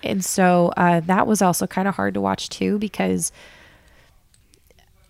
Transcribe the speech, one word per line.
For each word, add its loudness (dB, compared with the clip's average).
And -2
so, 2
uh, 4
that 2
was 0
also 2
kinda -2
hard -4
to -4
watch -4
too, -2
because -2